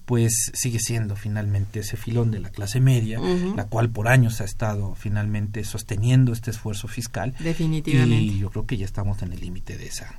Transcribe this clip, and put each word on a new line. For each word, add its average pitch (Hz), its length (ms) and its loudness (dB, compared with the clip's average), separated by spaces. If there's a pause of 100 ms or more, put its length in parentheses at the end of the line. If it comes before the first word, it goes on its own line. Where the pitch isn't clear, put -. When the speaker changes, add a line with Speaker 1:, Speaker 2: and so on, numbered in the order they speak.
Speaker 1:
pues 117 480 2
sigue 117 240 -2
siendo 107 380 -2
finalmente 104 640 -2
ese 101 180 -6
filón 117 320 0
de 107 80 -2
la 95 100 -6
clase 101 320 -2
media, 113 400 4
Speaker 2:
Ujú. 180 340 0
Speaker 1:
la 101 120 -2
cual 113 240 2
por 110 180 0
años 123 320 6
ha 107 40 -2
estado 101 500 -2
finalmente 104 680 -2
sosteniendo 120 680 2
este 113 200 -4
esfuerzo 104 360 -6
fiscal. 113 520 -6
Speaker 2:
Definitivamente. 156 840 4
Speaker 1:
Y 104 140 0
yo 101 100 0
creo 107 160 -2
que 123 140 -2
ya 98 80 -2
estamos 101 340 -2
en 87 140 -4
el 85 60 -8
límite 90 360 -6
de - 100 -10
esa, - 320 -10